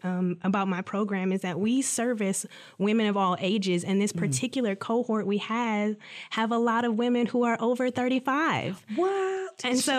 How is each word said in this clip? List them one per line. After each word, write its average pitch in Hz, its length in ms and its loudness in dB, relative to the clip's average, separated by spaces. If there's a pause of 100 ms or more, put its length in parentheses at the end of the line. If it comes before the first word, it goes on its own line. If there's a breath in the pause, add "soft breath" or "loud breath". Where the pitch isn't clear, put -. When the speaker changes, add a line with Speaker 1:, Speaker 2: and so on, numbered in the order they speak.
Speaker 1:
um, 180 380 0
about 196 260 0
my 180 120 0
program 196 520 -2
is 190 80 0
that 180 180 -4
we 233 240 2
service 220 640 -2 (320 loud breath)
women 214 280 4
of 208 100 2
all 185 240 2
ages. 185 420 0
And 196 180 2
this 202 120 2
Speaker 2:
Mm. 175 80 -6
Speaker 1:
particular 202 560 0
cohort 226 500 -2
we 202 120 2
have, 214 580 0 (340 loud breath)
have 220 220 0
a 233 60 2
lot 233 260 2
of 233 120 0
women 240 300 2
who 247 160 2
are 233 180 2
over 247 300 2
thirty-five. 254 1040 0
Speaker 2:
What? 381 680 -2
Speaker 1:
And 247 140 0
so 277 200 0